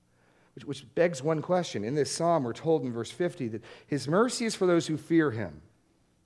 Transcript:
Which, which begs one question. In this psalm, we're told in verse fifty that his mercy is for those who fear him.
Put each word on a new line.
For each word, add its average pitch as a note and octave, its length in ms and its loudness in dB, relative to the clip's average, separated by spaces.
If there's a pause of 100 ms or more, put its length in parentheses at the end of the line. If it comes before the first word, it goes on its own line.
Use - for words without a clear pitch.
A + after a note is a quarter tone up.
(540)
Which, - 100 -18
which - 300 -12
begs E3+ 280 2
one D#3 200 0
question. E3+ 420 -2
In B2 100 -2
this C#3 160 0
psalm, E3 340 2
we're A#2 80 -4
told D#3 300 0
in B2 100 -4
verse A2+ 180 -6
fifty E3+ 380 -4
that A2 160 -8 (240)
his C#3 180 -2
mercy A3 380 2
is A3+ 100 -2
for F#3+ 120 0
those E3+ 200 4
who D#3 100 -2
fear D#3 360 2
him. E2+ 300 -6 (640)